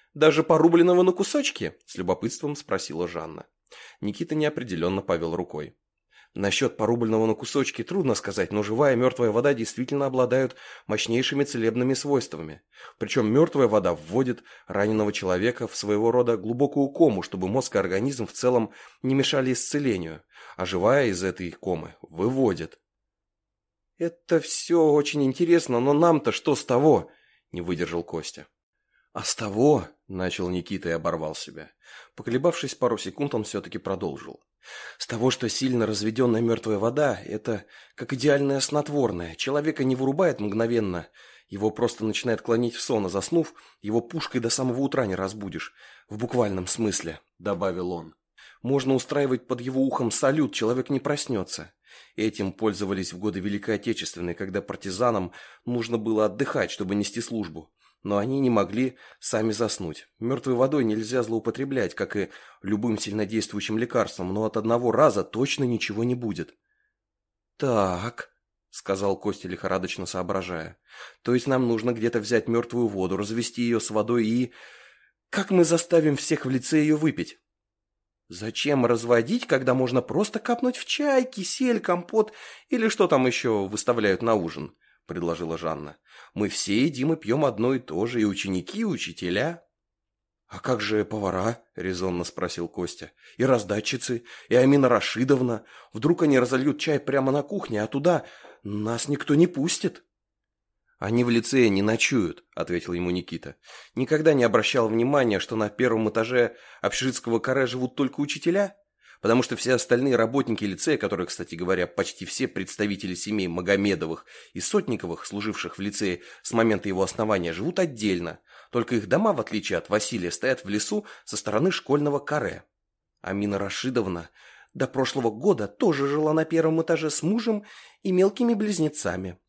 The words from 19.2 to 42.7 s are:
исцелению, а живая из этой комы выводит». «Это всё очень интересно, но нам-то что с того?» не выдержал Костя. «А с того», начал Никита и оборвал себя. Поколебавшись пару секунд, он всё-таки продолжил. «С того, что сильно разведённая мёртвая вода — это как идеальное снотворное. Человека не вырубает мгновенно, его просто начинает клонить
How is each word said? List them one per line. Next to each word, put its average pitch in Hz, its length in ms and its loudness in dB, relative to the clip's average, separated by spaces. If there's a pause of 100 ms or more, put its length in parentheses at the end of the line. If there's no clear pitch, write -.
исцелению, 98 680 -2 (340)
а 92 100 -2
живая 107 400 4
из 92 160 0
этой 90 300 -4
комы 85 500 -6
выводит». 98 760 0 (1200)
«Это 165 420 0
всё 160 520 4
очень 147 300 2
интересно, 135 580 2
но 135 140 2
нам-то 156 380 4
что - 220 0
с - 100 0
того?» 127 460 4 (400)
не 87 100 -8
выдержал 85 420 -4
Костя. 78 440 -10 (680)
«А 95 100 -8
с - 120 0
того», 110 520 2 (260)
начал 92 360 -4
Никита 90 420 -4
и - 20 0
оборвал 80 420 -4
себя. - 360 -14 (440)
Поколебавшись - 600 -2
пару 113 240 0
секунд, 139 360 -6
он 107 100 -2
всё-таки 92 340 -8
продолжил. 87 640 -6 (580)
«С - 80 -6
того, 117 240 0
что 123 180 -4
сильно 120 380 0
разведённая 110 540 0
мёртвая 113 380 0
вода — 123 480 0
это 107 380 -6 (320)
как 123 160 -8
идеальное 139 480 2
снотворное. 123 760 -2
Человека 147 480 -2
не 131 140 2
вырубает 139 440 2
мгновенно, 104 680 -2 (400)
его 101 220 -2
просто 113 340 -2
начинает 110 380 -2
клонить 117 320 0